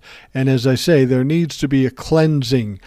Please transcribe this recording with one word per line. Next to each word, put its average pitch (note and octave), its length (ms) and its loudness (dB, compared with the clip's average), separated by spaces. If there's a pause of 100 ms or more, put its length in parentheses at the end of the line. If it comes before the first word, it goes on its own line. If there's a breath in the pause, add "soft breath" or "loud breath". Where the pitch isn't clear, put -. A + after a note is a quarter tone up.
(340 loud breath)
And C3 140 -2
as C3 180 0
I C3 100 2
say, C#3+ 280 2
there B2+ 220 2
needs D#3+ 320 -2
to D3 100 -2
be C3+ 180 0
a A#2+ 60 -2
cleansing C3 960 -2